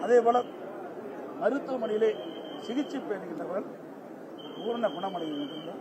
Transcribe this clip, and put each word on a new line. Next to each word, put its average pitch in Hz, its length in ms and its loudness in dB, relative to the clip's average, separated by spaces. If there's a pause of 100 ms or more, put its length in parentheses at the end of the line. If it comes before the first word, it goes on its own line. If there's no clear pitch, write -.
அதேபோல 233 340 8 (1040)
மருத்துவமனையிலே 220 680 2 (560)
சிகிச்சை 269 420 0
பெறுகின்றவர்கள் 180 600 -2 (880)
பூரண 233 280 0 (100)
குணமடைய 175 420 -2
வேண்டும் 143 220 -4
என்று 165 220 -6